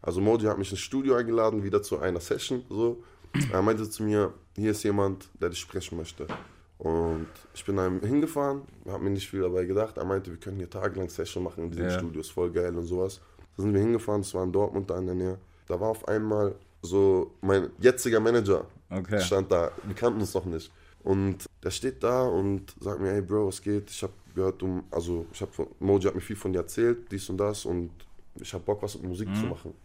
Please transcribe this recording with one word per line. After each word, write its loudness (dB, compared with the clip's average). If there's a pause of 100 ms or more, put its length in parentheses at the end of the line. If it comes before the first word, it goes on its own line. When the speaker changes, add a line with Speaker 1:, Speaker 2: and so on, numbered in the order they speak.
Speaker 1:
Also -2
Moji 4
hat 2
mich -4
ins -6
Studio 2
eingeladen, 2
wieder 2
zu -4
einer 0
Session, -4
so. -2 (480)
Er 2
meinte 2
zu -8
mir, 2 (200)
"Hier 0
ist -2
jemand, 0 (120)
der 0
dich -4
sprechen -8
möchte." -10 (520)
Und 0 (260)
ich -16
bin 0
dann 2
hingefahren, 0 (260)
hab -6
mir 0
nicht -2
viel -4
dabei 2
gedacht. 0
Er -4
meinte, -2
"Wir -12
können -8
hier -6
tagelang -4
Session -6
machen -6
in -4
diesem -4
Speaker 2:
Ja. 0
Speaker 1:
Studio, -4
ist -10
voll 0
geil" 0
und -4
sowas. -2 (360)
Da -4
sind 2
wir 6
hingefahren, 2
es -8
war 0
in 0
Dortmund 0
da 0
in -2
der -2
Nähe. -2 (300)
Da -2
war 0
auf -4
einmal 2 (240)
so 4 (100)
mein 4
jetziger 6
Manager, 4 (260)
Speaker 2:
Okay. -2
Speaker 1:
stand 2
da, 4 (140)
wir -6
kannten 2
uns -2
noch 0
nicht. -6 (320)
Und 2 (180)
der -2
steht -4
da 4
und 0
sagt -4
mir, 0
"Ey 2
Bro, 2
was -6
geht? -2
Ich -8
hab -4 (240)
gehört, 0
du", -2
also -2
ich -16
hab -10
von, -4 (120)
Moji 4
hat 2
mir -2
viel -8
von -4
dir 0
erzählt, 0
dies -6
und -4
das 0
und -2 (500)
ich -12
hab -8
Bock, 0
was -6
mit -12
Musik -6
Speaker 2:
Mhm. -4
Speaker 1:
zu 0
machen, -8 (100)